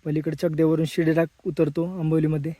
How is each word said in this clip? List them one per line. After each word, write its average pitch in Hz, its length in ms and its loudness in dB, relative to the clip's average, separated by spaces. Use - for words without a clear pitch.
पलीकडे 156 300 -2
चकदेववरून 160 500 2
शिडीला 165 380 2
उतरतो 170 540 -2
आंबिवलीमध्ये. 156 600 0